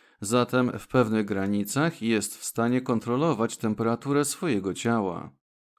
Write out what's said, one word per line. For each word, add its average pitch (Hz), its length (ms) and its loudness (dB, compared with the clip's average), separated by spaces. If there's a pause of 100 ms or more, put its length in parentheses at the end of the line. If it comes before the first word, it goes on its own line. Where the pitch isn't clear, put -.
(200)
zatem 123 580 2
w - 100 -14
pewnych 110 360 4
granicach 104 800 -2
jest 110 340 0
w - 80 -14
stanie 120 360 0
kontrolować 120 760 0
temperaturę 117 680 0
swojego 104 500 -2
ciała. 101 560 -2 (480)